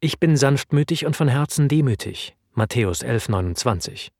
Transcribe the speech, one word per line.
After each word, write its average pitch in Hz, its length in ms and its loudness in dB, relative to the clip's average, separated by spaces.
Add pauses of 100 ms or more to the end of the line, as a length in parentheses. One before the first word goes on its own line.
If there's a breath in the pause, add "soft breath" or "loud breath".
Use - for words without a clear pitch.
„Ich 160 180 -2
bin 160 180 4
sanftmütig 143 680 2
und 151 100 -2
von 151 120 2
Herzen 143 400 2
demütig.“ 135 680 -2 (160)
Matthäus 110 500 0
elf 120 260 -2
neunundzwanzig. 92 920 -4